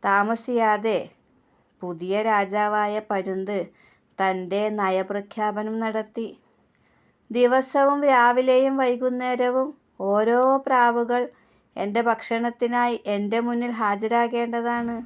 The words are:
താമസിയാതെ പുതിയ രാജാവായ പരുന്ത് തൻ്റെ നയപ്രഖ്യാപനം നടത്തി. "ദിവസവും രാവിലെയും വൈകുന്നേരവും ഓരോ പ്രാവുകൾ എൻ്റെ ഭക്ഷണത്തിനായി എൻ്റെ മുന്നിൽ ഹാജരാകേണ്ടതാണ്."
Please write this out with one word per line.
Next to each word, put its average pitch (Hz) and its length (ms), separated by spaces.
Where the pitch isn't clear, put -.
താമസിയാതെ 214 960
പുതിയ 180 400
രാജാവായ 208 760
പരുന്ത് 190 580
തൻ്റെ 190 500
നയപ്രഖ്യാപനം 202 1080
നടത്തി. 220 480
"ദിവസവും 262 720
രാവിലെയും 262 760
വൈകുന്നേരവും 254 920
ഓരോ 214 400
പ്രാവുകൾ 240 640
എൻ്റെ 208 260
ഭക്ഷണത്തിനായി 233 960
എൻ്റെ 208 360
മുന്നിൽ 240 300
ഹാജരാകേണ്ടതാണ്." 233 1200